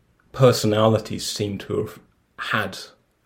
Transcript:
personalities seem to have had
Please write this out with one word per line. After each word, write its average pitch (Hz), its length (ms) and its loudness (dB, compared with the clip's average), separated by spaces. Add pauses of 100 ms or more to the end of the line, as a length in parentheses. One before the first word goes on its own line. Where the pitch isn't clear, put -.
(300)
personalities 110 960 2
seem 101 320 -6
to 101 200 -6
have 110 200 -6 (400)
had 101 400 -6 (480)